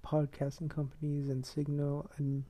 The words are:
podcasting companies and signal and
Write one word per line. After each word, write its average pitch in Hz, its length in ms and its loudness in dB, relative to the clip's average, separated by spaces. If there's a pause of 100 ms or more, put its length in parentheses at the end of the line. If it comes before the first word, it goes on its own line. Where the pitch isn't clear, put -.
podcasting 147 640 2
companies 143 600 -2
and 131 160 0
signal 143 720 0
and 139 320 2